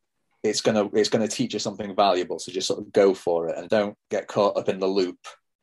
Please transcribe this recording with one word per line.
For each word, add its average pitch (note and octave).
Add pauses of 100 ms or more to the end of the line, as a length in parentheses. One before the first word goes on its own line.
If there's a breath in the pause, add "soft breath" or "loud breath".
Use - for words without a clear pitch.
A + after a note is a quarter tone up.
(440)
it's G#2+
gonna, G#2+
it's G#2
gonna A2+
teach A2
you G#2+
something G2+
valuable. F2+
So -
just F#2+
sort G2
of -
go G2
for E2+
it D#2
and F2
don't G#2 (120)
get G2+
caught G2+
up F#2
in F#2+
the F#2+
loop F#2+ (440)